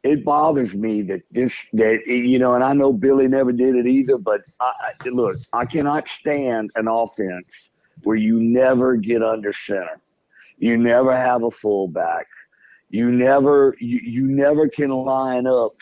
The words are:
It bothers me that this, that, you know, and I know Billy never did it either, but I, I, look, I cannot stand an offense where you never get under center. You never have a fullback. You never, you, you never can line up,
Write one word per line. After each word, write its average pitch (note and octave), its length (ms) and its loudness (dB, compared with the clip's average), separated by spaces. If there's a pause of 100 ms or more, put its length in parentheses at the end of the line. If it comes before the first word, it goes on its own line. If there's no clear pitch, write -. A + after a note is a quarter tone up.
It C#3 220 0
bothers D3 480 0
me G#2+ 300 -4
that F#2 180 -6 (100)
this, A#2+ 220 -2 (200)
that, A2 340 2
you B2 320 2
know, B2 160 4
and B2 80 2
I C3+ 100 0
know C#3 180 4
Billy C3+ 360 2
never C3 240 2
did B2+ 240 2
it A#2+ 100 2
either, C3 320 2
but G#2 240 -2 (180)
I, B2 120 -2 (340)
I, B2+ 40 -4
look, A#2+ 260 -2 (180)
I A#2+ 120 -2
cannot D3 420 -4
stand B2+ 680 -4
an A2 120 -2
offense G#2 800 -6 (320)
where G#2+ 140 -2
you A2 260 2
never B2+ 540 2
get A2+ 260 -2
under A2 320 -4
center. F2+ 460 -8 (580)
You A#2 200 0
never B2 380 2
have B2 280 0
a A2+ 80 -2
fullback. E2+ 760 -4 (640)
You A#2+ 220 0
never, C3+ 680 4
you, A#2+ 200 -4
you B2 280 -4
never C#3+ 400 2
can C#3+ 220 -2
line C3 560 -2
up, B2 360 0